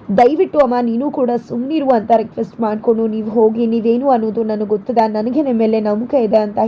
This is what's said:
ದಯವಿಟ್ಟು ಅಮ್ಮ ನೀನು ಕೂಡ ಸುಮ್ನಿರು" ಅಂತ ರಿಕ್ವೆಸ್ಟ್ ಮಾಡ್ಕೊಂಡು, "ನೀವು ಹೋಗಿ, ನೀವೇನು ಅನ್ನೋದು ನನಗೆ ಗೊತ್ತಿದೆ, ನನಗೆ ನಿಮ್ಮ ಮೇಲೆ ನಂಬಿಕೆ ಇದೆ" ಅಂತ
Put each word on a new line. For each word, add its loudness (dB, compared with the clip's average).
ದಯವಿಟ್ಟು 4
ಅಮ್ಮ 2
ನೀನು -2
ಕೂಡ -2
ಸುಮ್ನಿರು" -2
ಅಂತ 0
ರಿಕ್ವೆಸ್ಟ್ -6
ಮಾಡ್ಕೊಂಡು, 0
"ನೀವು -4
ಹೋಗಿ, 2
ನೀವೇನು 0
ಅನ್ನೋದು 0
ನನಗೆ -4
ಗೊತ್ತಿದೆ, 0
ನನಗೆ -2
ನಿಮ್ಮ 0
ಮೇಲೆ 2
ನಂಬಿಕೆ 0
ಇದೆ" 2
ಅಂತ 0